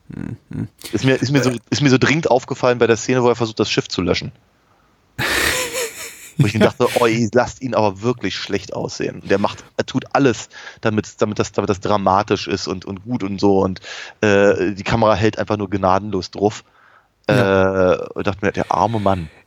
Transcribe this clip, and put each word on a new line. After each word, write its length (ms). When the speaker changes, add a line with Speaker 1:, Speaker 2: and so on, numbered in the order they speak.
Speaker 1:
hm, 240
hm. 140
Speaker 2:
Ist 120
mir, 120
ist 160
mir 120
so, 60
ist 100
mir 80
so 80
dringend 320
aufgefallen 480
bei 80
der 100
Szene, 280
wo 60
er 60
versucht, 240
das 120
Schiff 160
zu 160
löschen. 280
Speaker 1:
<laughs> 40
Speaker 2:
Wo 60
ich 80
mir 60
dachte, 280
oh, 80
ihr 260
lasst 300
ihn 100
aber 300
wirklich 320
schlecht 380
aussehen. 540
Der 120
macht, 240
er 100
tut 260
alles, 360
damit, 380
damit 200
das, 120
damit 200
das 80
dramatisch 680
ist 200
und, 180
und 200
gut 180
und 180
so. 200
Und, 180
äh, 540
die 80
Kamera 320
hält 240
einfach 180
nur 140
gnadenlos 580
drauf. 340
Speaker 1:
Ja. 680
Speaker 2:
Äh, 180
und 140
dachte 180
mir, 60
der 200
arme 280
Mann. 300